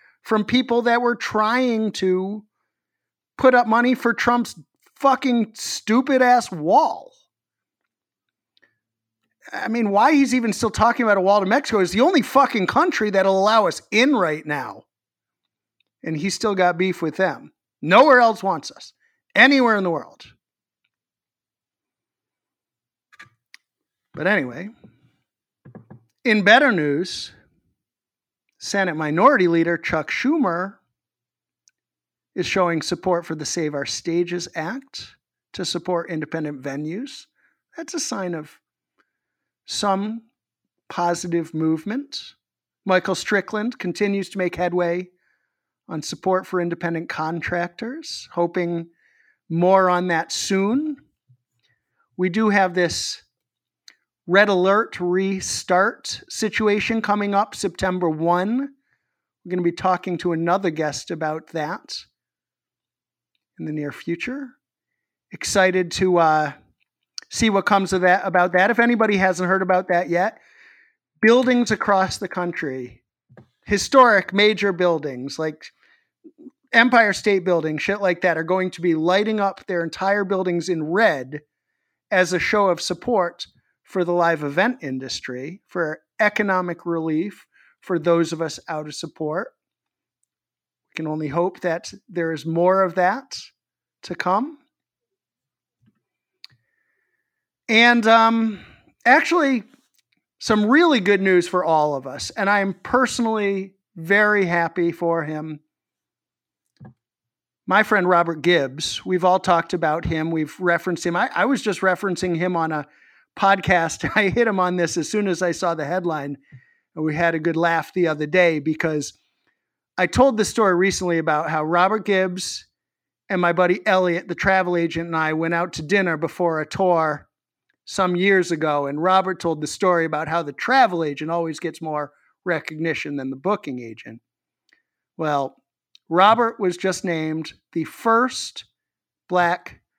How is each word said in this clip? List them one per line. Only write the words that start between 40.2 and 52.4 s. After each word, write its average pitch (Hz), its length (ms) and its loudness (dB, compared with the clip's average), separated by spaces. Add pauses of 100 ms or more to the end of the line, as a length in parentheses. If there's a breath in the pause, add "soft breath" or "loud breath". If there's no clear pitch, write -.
positive 170 640 -4
movement. 160 840 -6 (500)
Michael 185 320 0
Strickland 208 600 -4
continues 196 520 -4
to 196 80 -10
make 180 180 -4
headway 175 520 -2 (800)
on 156 140 -8
support 185 440 -2
for 180 140 -4
independent 170 480 -6
contractors, 175 1200 -8
hoping 170 560 -4 (600)
more 180 420 4
on 180 180 0
that 165 240 -2
soon. 247 640 -2 (1200)
We 185 120 0
do 214 200 2